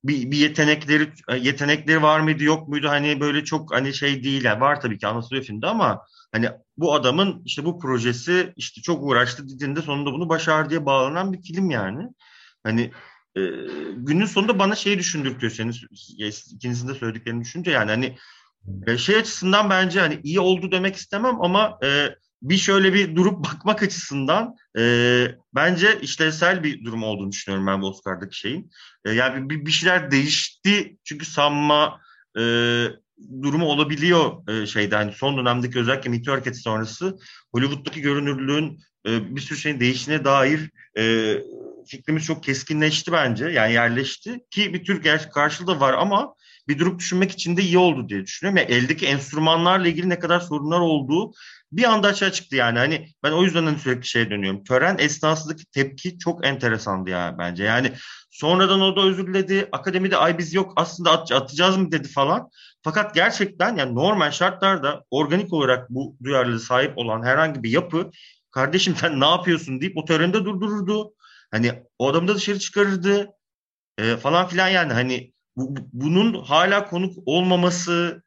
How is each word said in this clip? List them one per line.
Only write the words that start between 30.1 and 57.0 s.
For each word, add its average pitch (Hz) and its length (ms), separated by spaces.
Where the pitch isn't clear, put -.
değişti 151 920
çünkü 151 220
sanma, 147 760
e, 113 40
durumu 143 220
olabiliyor, 147 840
e, 107 180
şeyde 104 300
hani 104 160
son 139 240
dönemdeki 123 420
özellikle 127 320
Me 120 120
Too 139 120
hareketi 127 240
sonrası 113 600
Hollywood'daki 143 480
görünürlüğün, 143 800
e, 113 280
bir 139 40
sürü 147 180
şeyin 147 220
değiştiğine 127 440
dair, 143 460
e, 110 360
fikrimiz 156 380
çok 156 180
keskinleşti 151 680
bence. 135 360
Yani 117 240
yerleşti 127 680
ki 196 240
bir 180 100
tür 196 180
ger-, 156 280
karşılığı 147 360
da 175 140
var 131 140
ama 202 400
bir 143 100
durup 175 200
düşünmek 185 320
için 170 260
de 196 60
iyi 175 160
oldu 151 300
diye 98 180
düşünüyorum. 196 300
Yani 151 140
eldeki 127 360
enstrümanlarla 165 840
ilgili 175 200
ne 175 100
kadar 175 220
sorunlar 160 400
olduğu 160 520
bir 202 120
anda 214 240
açığa 196 240
çıktı - 240
yani. 120 220
Hani 151 300
ben 147 100
o 170 100
yüzden 170 240
hani 147 120
sürekli 127 300
şeye 113 220
dönüyorum. 98 340
Tören 160 340
esnasındaki 156 680
tepki 139 520
çok 165 280
enteresandı 110 640